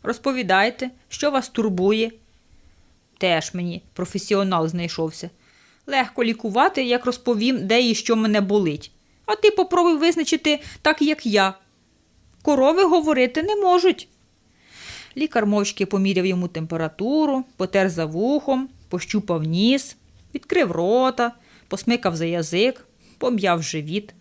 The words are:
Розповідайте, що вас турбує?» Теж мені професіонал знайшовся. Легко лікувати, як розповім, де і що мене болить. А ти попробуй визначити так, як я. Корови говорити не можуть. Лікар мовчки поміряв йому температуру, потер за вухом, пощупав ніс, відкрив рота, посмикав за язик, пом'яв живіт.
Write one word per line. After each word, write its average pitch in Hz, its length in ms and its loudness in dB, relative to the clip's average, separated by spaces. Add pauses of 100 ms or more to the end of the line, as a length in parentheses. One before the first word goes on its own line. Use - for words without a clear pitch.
Розповідайте, 240 840 -2 (200)
що 294 220 -2
вас 262 180 -2
турбує?» 220 640 0 (1040)
Теж 170 360 -2
мені 175 300 -8 (100)
професіонал 185 760 -2
знайшовся. 165 640 -6 (580)
Легко 262 360 -2
лікувати, 233 600 0
як 247 220 0
розповім, 240 640 0
де 233 140 4
і 233 140 2
що - 200 0
мене 214 260 2
болить. 190 500 0 (340)
А 415 100 0
ти 427 160 6
попробуй 349 460 2
визначити 311 600 0 (220)
так, 302 200 2
як 302 240 0
я. 196 280 2 (880)
Корови 302 420 4
говорити 311 600 2
не 415 120 -2
можуть. 359 520 2 (1080)
Лікар 254 280 0
мовчки 202 400 0
поміряв 190 400 0
йому 180 220 0
температуру, 175 960 -2 (140)
потер 190 320 0
за 165 160 -4
вухом, 262 640 -2 (200)
пощупав 175 540 -4
ніс, 208 540 0 (380)
відкрив 277 360 0
рота, 240 600 0 (360)
посмикав 202 480 -2
за 165 100 -2
язик, 175 600 -2 (320)
пом'яв 190 460 0
живіт. 160 580 -8